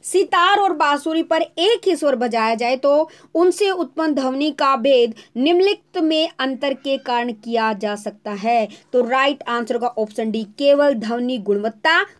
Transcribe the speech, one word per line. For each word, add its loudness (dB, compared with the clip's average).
सितार 2
और 2
बांसुरी 0
पर 0
एक 0
ही 2
स्वर 0
बजाया 0
जाए -2
तो 2
उनसे 2
उत्पन्न -2
ध्वनि -2
का 2
भेद 2
निम्नलिखित 0
में 0
अंतर -4
के -4
कारण -4
किया -2
जा -6
सकता -12
है, 0
तो 4
राइट 0
आंसर -4
होगा -2
ऑप्शन -4
डी, -4
केवल 2
ध्वनि -4
गुणवत्ता, 0